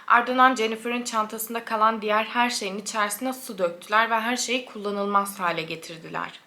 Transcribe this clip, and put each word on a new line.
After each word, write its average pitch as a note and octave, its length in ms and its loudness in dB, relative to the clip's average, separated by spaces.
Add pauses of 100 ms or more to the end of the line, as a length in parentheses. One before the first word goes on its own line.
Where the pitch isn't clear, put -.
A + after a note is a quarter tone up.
Ardından B3+ 480 6
Jennifer'ın A3+ 480 -2
çantasında A3+ 640 -4
kalan A3 380 2
diğer G#3+ 220 2
her A#3+ 260 0
şeyin G3+ 280 -4
içerisine G#3 540 -2
su A#3+ 260 -10
döktüler G#3 520 2
ve A3+ 100 2
her A#3 160 -2
şeyi A#3+ 280 -2
kullanılmaz G3+ 760 -2
hale E3+ 220 0
getirdiler. E3 840 -10